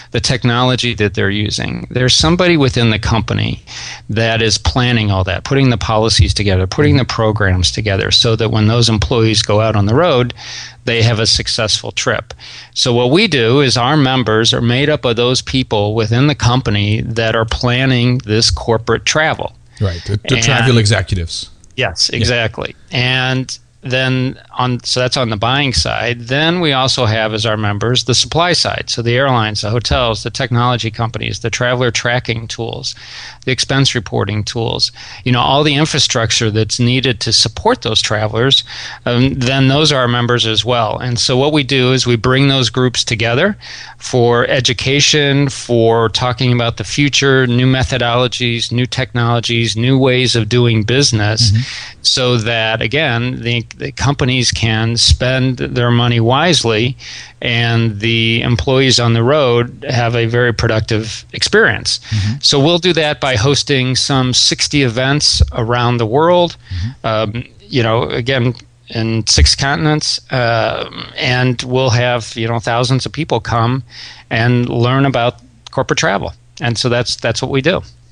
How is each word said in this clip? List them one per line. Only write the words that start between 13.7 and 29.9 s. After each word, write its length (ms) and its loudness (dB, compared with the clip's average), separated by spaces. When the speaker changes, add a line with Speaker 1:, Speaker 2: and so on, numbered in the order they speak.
Speaker 1:
our 180 2
members 580 2
are 60 -2
made 300 0
up 160 -2
of 100 2
those 260 0
people 540 -2
within 320 2
the 80 0
company 680 0
that 340 -2
are 80 2
planning 800 0
this 260 0
corporate 540 -2
travel. 500 -2
Speaker 2:
Right, 260 -4
the, 120 -2
the 80 0
Speaker 1:
And 80 0
Speaker 2:
travel 340 4
executives. 720 0
Speaker 1:
Yes, 340 -2
Speaker 2:
Yeah. 80 -4
Speaker 1:
exactly. 560 -2
And 680 0
then 540 -2
on, 280 -2
so 160 -2
that's 160 0
on 120 -2
the 60 -4
buying 380 0
side. 560 -2
Then 320 0
we 100 0
also 340 0
have 280 0
as 120 -4
our 120 0
members 480 0
the 100 0
supply 380 0
side. 360 -2
So 120 -4
the 160 0
airlines, 420 2
the 120 -4
hotels, 520 0